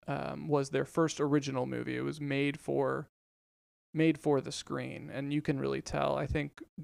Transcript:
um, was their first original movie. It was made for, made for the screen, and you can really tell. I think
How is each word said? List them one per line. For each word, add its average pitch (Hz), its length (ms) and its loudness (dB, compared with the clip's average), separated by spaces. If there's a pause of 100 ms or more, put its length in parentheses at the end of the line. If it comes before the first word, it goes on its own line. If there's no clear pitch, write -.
um, 143 400 -4
was 143 220 2
their 135 140 2
first 160 360 0
original 139 460 2
movie. 123 300 -4
It 123 60 -2
was 139 180 -4
made 143 400 0
for, 139 480 0 (840)
made 160 240 4
for 143 220 4
the 135 120 -4
screen, 139 600 -6
and 139 200 -4
you 147 100 2
can 143 160 2
really 135 240 0
tell. 139 340 0
I 143 100 0
think 147 360 -2 (220)